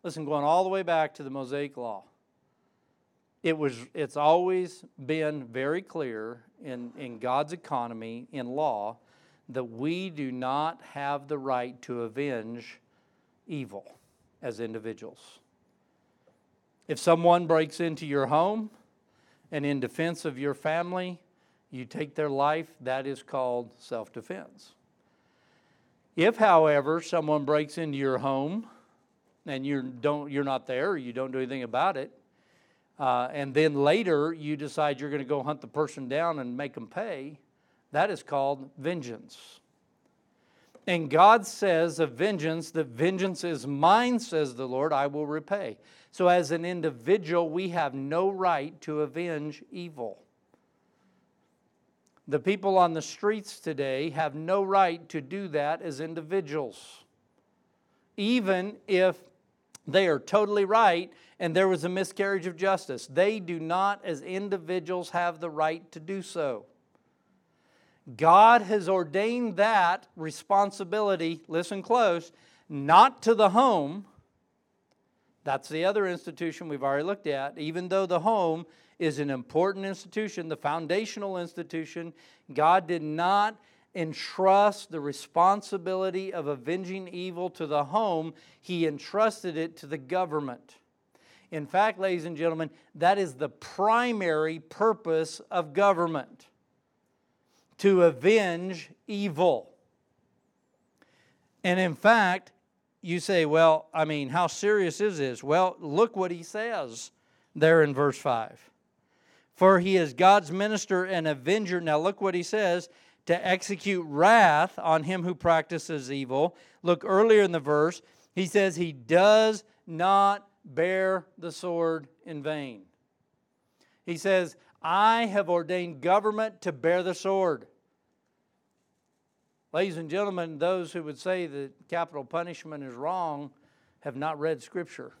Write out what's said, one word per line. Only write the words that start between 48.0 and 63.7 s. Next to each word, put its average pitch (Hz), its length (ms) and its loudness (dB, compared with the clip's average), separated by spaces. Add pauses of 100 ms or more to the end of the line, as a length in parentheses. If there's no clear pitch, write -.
right 170 520 -2
to 151 180 -4
avenge 151 720 -6
evil. 147 500 -12 (2000)
The 139 100 -2
people 190 400 2
on 175 140 6
the 160 100 -4
streets 208 560 -6
today 143 520 -4
have 147 240 -4
no 170 280 -2
right 190 460 2
to 160 120 -6
do 185 280 -10
that 151 340 -2
as 143 180 -8
individuals, 156 1040 -8 (1120)
even 202 600 0 (100)
if 185 320 2 (680)
they 190 200 4
are 151 140 2
totally 208 440 2
right 190 480 2 (280)
and 170 140 -2
there 190 140 4
was 170 160 0
a 170 40 -2
miscarriage 190 580 -4
of 175 100 -8
justice. 185 500 -2
They 196 340 0
do 170 180 -8
not, 190 460 -2